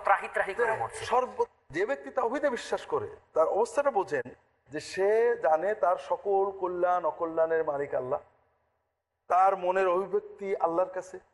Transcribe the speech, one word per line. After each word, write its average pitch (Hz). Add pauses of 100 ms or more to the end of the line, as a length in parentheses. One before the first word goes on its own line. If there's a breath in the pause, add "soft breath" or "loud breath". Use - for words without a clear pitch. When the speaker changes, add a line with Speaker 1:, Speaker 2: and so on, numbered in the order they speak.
Speaker 1:
ত্রাহি 202
ত্রাহি 190
করে 233
Speaker 2:
হ্যাঁ, 220
Speaker 1:
মরছে। -
Speaker 2:
সর্ব-, - (260)
যে 170
ব্যক্তি 269
তাওহীদে 269
বিশ্বাস -
করে, 127 (260)
তার 156
অবস্থাটা 233
বোঝেন 156 (340)
যে 151
সে 220
জানে 175
তার 185
সকল 196
কল্যাণ 180
অকল্যাণের 165
মালিক 143
আল্লাহ, 131 (1080)
তার 190
মনের 185
অভিব্যক্তি 196
আল্লাহর 170
কাছে, - (160)